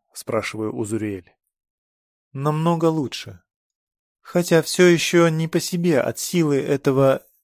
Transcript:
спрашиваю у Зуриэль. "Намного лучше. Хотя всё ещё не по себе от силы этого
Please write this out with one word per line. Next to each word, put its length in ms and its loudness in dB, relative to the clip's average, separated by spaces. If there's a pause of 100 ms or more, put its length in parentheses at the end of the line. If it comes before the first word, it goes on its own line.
(120)
спрашиваю 640 -6
у 80 -6
Зуриэль. 500 -8 (1000)
"Намного 520 -2
лучше. 580 -4 (760)
Хотя 400 2
всё 260 4
ещё 420 4
не 200 -2
по 120 -2
себе 400 0
от 180 -4
силы 380 0
этого 680 2 (200)